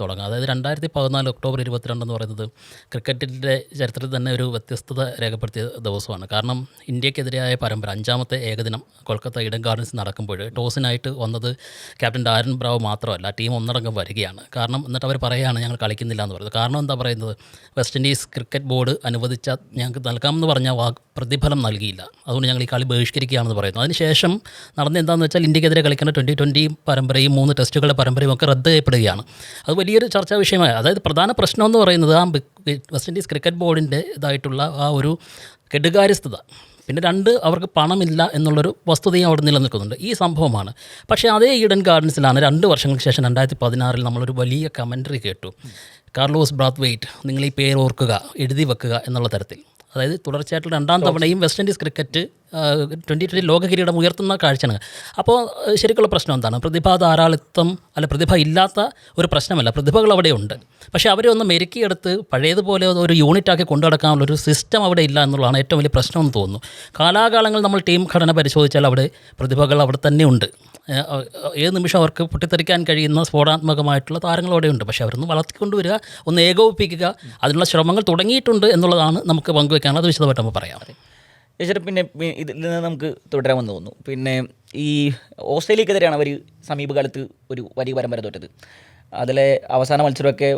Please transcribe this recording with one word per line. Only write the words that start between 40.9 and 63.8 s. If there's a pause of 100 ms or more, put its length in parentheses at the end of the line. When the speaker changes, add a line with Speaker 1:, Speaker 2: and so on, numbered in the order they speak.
Speaker 1:
പക്ഷേ
അതേ
ഈഡൻ
ഗാർഡൻസിലാണ്
രണ്ട്
വർഷങ്ങൾക്ക്
ശേഷം
രണ്ടായിരത്തി
പതിനാറിൽ
നമ്മളൊരു
വലിയ (100)
കമൻ്ററി
കേട്ടു. (640)
"കാർലോസ്
ബ്രാത്ത്വെയ്റ്റ്,
നിങ്ങൾ
ഈ
പേര്
ഓർക്കുക, (180)
എഴുതി
വെക്കുക"
എന്നുള്ള
തരത്തിൽ. (380)
അതായത്
തുടർച്ചയായിട്ടുള്ള
രണ്ടാം
തവണയും
വെസ്റ്റ്
ഇൻഡീസ്
ക്രിക്കറ്റ്,
ആ, (360)
ട്വൻ്റി
ട്വൻ്റി
ലോക
കിരീടം
ഉയർത്തുന്ന
കാഴ്ചയാണ്. (380)
അപ്പോൾ, (200)
ഏഹ്,
ശരിക്കുള്ള
പ്രശ്നം
എന്താണ്?
പ്രതിഭാ
ധാരാളിത്തം, (180)
അല്ല,
പ്രതിഭ
ഇല്ലാത്ത (280)
ഒരു
പ്രശ്നമല്ല,
പ്രതിഭകൾ
അവിടെയുണ്ട്. (400)
പക്ഷേ
അവരെ
ഒന്ന്
മെരുക്കിയെടുത്ത് (140)
പഴയതുപോലെ
ഒരു
യൂണിറ്റാക്കി
കൊണ്ടുനടക്കാനുള്ളൊരു